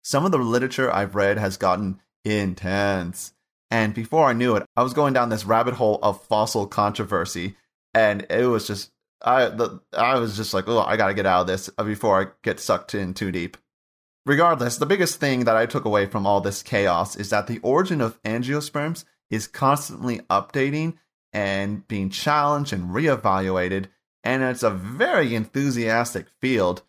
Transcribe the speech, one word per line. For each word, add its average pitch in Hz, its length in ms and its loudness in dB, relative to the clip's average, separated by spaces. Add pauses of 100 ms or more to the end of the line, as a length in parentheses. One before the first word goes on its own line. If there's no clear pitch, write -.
Some 143 220 0
of 196 60 2
the 165 60 2
literature 123 560 0
I've 98 220 -2
read 101 220 4
has 98 200 -2
gotten 95 440 0 (220)
intense, 98 1080 -2 (380)
and 110 220 0
before 147 320 2
I 127 80 4
knew 117 220 2
it, 101 100 -2 (100)
I 117 80 4
was 127 100 -2
going 143 200 2
down 120 160 2
this 107 160 -4
rabbit 117 300 2
hole 107 280 2
of 101 200 0
fossil 107 440 0
controversy, 95 880 -2 (380)
and 104 360 2
it 120 180 2
was 113 200 0
just, 98 240 -8 (300)
I, 127 240 4
the, 107 340 -4 (140)
I 123 260 2
was 113 160 -2
just 107 180 -6
like, 95 140 -2
"Oh, 113 140 2
I 107 160 0
gotta 101 160 2
get 101 120 -2
out 92 160 4
of 90 60 0
this 92 220 -4
before 104 520 0
I 98 60 -2 (160)
get 104 160 -2
sucked - 340 -2
in 95 200 -4
too 95 180 -6
deep." 87 260 -6 (680)
Regardless, 139 520 2
the 143 100 -2
biggest 180 320 0
thing 131 240 0
that 113 120 4
I 113 120 4
took 127 180 -4
away 104 220 2
from 101 180 -4
all 101 160 4
this 98 220 -6
chaos 98 520 0
is 101 140 -10
that 104 160 0
the 113 140 -6
origin 160 420 0
of 120 220 -4
angiosperms 147 840 -4 (240)
is 107 180 -4
constantly 135 760 -2 (100)
updating 139 640 -2 (360)
and 101 560 -4
being 98 220 -4
challenged 147 640 0
and 90 160 -4
reevaluated, 95 960 0 (380)
and 131 180 0
it's 127 220 -2
a 113 80 4
very 127 640 0
enthusiastic 117 920 -2 (140)
field. 101 480 0